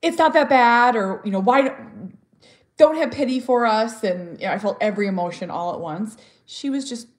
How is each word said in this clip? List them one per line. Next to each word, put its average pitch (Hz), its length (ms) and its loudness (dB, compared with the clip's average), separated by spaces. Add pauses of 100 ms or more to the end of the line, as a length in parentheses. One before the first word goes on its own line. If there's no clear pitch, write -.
It's 330 160 -2
not 320 160 4
that 311 160 4
bad, 240 460 6
or, 190 280 -2
you 208 80 -6
know, 190 80 0
Why, 262 340 4 (1040)
don't 311 200 6
have 294 140 -2
pity 254 280 -2
for 240 260 0
us. 226 380 0
And, 180 360 -6
you 180 80 -8
know, 185 60 -2
I 185 60 -2
felt 202 220 -4
every 208 260 -2
emotion 175 420 -6
all 175 240 -6
at - 60 -8
once. 170 380 -8 (280)
She - 240 -10
was 269 200 -4
just 233 180 -12 (120)